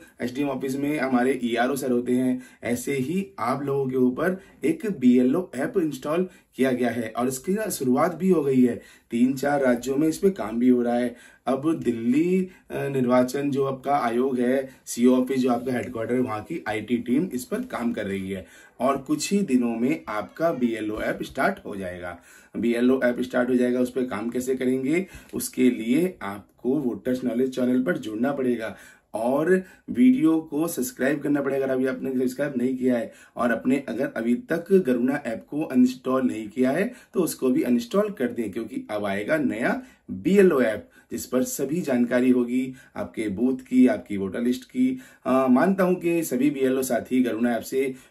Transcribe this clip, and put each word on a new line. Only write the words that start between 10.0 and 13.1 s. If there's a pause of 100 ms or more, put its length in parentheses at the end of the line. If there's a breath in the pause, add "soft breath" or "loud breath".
इस
पे
काम
भी
हो
रहा
है। (320 loud breath)
अब
दिल्ली, (220 loud breath)
अ,
निर्वाचन